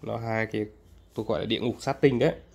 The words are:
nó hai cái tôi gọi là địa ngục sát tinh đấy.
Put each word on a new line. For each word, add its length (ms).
nó 160
hai 280
cái 200
tôi 120
gọi 140
là 60
địa 140
ngục 200
sát 220
tinh 180
đấy. 140